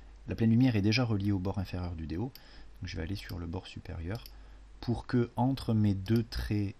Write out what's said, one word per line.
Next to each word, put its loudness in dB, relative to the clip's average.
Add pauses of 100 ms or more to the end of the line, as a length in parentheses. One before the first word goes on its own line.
(280)
la -4
pleine 4
lumière 6
est 4
déjà 4
reliée 2
au 2
bord -2
inférieur -4
du -8
D -4
O, -2
donc -12
je -8
vais -4
aller -4
sur -8
le -6
bord -6
supérieur, -8 (560)
pour -2
que 2
entre 0
mes 6
deux 2
traits -2